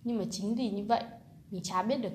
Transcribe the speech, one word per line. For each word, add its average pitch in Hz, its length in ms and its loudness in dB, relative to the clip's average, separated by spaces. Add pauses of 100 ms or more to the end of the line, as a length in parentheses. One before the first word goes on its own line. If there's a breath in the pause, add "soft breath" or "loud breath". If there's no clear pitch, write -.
Nhưng 233 140 0
mà 196 140 0
chính 202 240 0
vì 247 140 0
như 202 160 -2
vậy, 233 180 4 (480)
mình 185 120 -4
chả 185 200 0
biết 247 140 2
được 208 180 -2